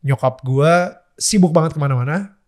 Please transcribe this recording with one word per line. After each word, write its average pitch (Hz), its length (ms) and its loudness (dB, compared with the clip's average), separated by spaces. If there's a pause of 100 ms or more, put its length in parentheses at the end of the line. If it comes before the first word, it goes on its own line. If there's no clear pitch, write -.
nyokap 135 400 -2
gue 135 320 0 (440)
sibuk 185 340 2
banget 160 240 0
kemana-mana. 143 720 -4